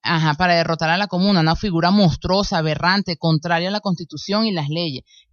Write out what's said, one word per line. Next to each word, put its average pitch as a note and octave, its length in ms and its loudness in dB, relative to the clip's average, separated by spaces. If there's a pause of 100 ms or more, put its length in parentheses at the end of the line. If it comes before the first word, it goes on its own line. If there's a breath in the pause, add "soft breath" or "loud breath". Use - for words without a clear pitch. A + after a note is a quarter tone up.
ajá, D#3 340 0
para F3 200 2
derrotar E3 340 -2
a E3+ 80 2
la G3+ 100 -2
comuna, F#3 340 2
una D#3+ 160 2
figura E3+ 340 0
monstruosa, F#3+ 680 2
aberrante, E3+ 580 -2
contraria E3 500 0
a F#3+ 60 -4
la G#3 80 -4
Constitución F#3+ 640 -4
y A3 80 -2
las D3+ 160 -4
leyes, D#3 340 -6 (300 soft breath)